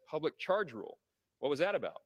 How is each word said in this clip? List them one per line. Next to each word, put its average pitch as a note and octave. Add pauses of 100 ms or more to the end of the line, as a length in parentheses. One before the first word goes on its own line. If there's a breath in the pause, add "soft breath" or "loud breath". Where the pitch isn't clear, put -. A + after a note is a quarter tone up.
public D#3
charge F#3
rule. - (400)
What C3+
was C#3+
that G3
about? F#2+